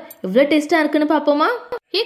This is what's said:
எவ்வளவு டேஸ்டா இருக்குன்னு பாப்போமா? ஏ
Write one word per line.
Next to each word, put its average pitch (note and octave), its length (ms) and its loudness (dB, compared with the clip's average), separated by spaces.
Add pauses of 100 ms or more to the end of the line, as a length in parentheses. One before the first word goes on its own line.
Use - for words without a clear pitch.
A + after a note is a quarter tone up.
(260)
எவ்வளவு A#3+ 240 2
டேஸ்டா D4+ 320 2
இருக்குன்னு D4+ 300 0
பாப்போமா? D4 360 0 (500)
ஏ A4 80 -2